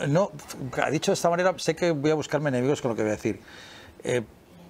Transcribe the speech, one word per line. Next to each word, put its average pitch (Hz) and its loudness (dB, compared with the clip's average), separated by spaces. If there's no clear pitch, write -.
no, 170 4
ha 120 0
dicho 156 0
de 190 4
esta 170 2
manera, 180 2
sé 160 0
que 175 2
voy 151 2
a 156 4
buscarme 147 0
enemigos 127 2
con 127 -2
lo 113 0
que 107 0
voy 110 2
a 104 0
decir, 101 -2
eh, 123 0